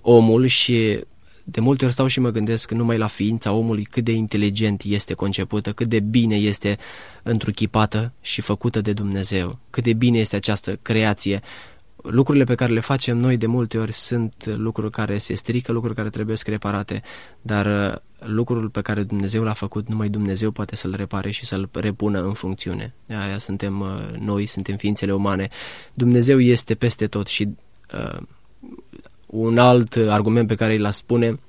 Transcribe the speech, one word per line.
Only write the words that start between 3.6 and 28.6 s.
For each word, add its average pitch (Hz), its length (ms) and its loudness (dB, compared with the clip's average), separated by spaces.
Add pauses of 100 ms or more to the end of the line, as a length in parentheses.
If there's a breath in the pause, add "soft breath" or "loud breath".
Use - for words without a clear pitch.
cât 117 200 -4
de 117 80 0
inteligent 104 720 0
este 101 300 -2
concepută, 101 580 -2
cât - 160 -2
de 110 120 2
bine 110 360 2
este 101 420 0 (460 loud breath)
întruchipată 110 960 0
și - 200 -6
făcută - 400 -2
de 104 120 0
Dumnezeu, 98 680 -2 (100)
cât - 140 -4
de 117 100 4
bine 117 240 4
este 107 180 0
această 101 460 -2
creație. 107 600 0 (540 loud breath)
Lucrurile 135 480 2
pe 123 120 2
care 117 180 0
le 113 60 2
facem 120 380 -2
noi 123 200 2
de 113 80 0
multe 117 320 0
ori 110 140 -2
sunt - 540 -4 (100)
lucruri 107 360 -4
care 107 260 -4
se - 160 -6
strică, 120 380 -4
lucruri 117 240 -2
care 107 140 -4
trebuie 110 260 -4
să - 120 -8
reparate, 104 540 -4 (400 loud breath)
dar, 104 240 0
uh, 101 320 0 (300)
lucrul 113 420 -2
pe 104 120 -6
care 104 220 -2
Dumnezeu 104 400 -2
l-a 110 100 -2
făcut, 107 340 -6
numai 107 220 -2
Dumnezeu 104 420 -2
poate 104 240 -8
să-l 95 200 -6
repare 98 360 -4
și - 140 -8
să-l 98 260 -4
repună 101 500 -2
în 98 120 -2
funcțiune. 98 600 -6 (120)
De-aia 101 320 -6
suntem, 98 420 -6
uh, 101 400 -6
noi, 104 260 -2
suntem 98 300 -6
ființele 101 380 -2
umane. 98 360 0 (440 loud breath)
Dumnezeu 123 460 6
este 123 360 4
peste 110 320 0
tot 101 200 -4
și, 107 200 -2 (460)
uh, 50 240 -8 (1080)